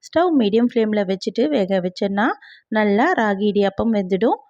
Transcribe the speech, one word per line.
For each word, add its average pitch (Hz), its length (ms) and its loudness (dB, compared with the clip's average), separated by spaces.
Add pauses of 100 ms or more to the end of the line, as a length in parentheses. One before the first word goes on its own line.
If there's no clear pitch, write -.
ஸ்டவ் 349 340 0
மீடியம் 226 340 2
ஃப்ளேம்ல 214 340 0
வச்சுட்டு 196 440 -4
வேக 196 300 0
வச்சோன்னா 196 480 -2 (440)
நல்லா 214 420 2
ராகி 208 360 0
இடியாப்பம் 202 460 0
வெந்துடும். 202 440 0 (100)